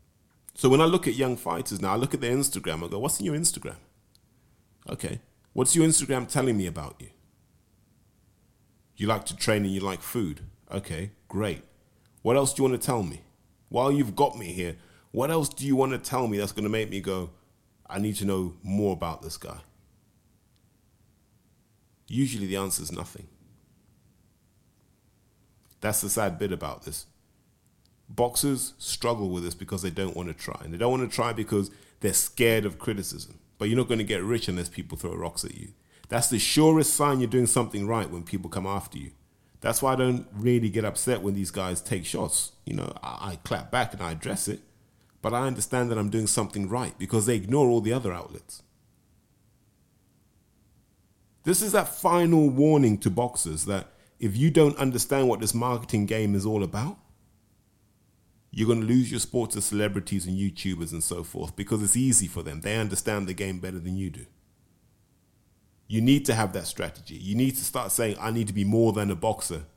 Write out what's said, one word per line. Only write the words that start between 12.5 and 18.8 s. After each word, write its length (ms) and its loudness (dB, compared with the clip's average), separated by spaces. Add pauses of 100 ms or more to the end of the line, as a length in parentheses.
do 80 0
you 80 6
wanna 80 0
tell 240 0
me? 200 -6 (480)
While 240 2
you've 240 0
got 200 2
me 100 -10
here, 280 -6 (360)
what 200 0
else 160 2
do 180 -8
you 120 2
wanna 200 2
tell 300 -2
me 100 -2
that's 140 -2
gonna 160 -4
make 220 -2
me 100 -6
go, 300 -4 (600)
'I 100 -6
need 180 -2
to 80 -4
know 360 -2
more 300 0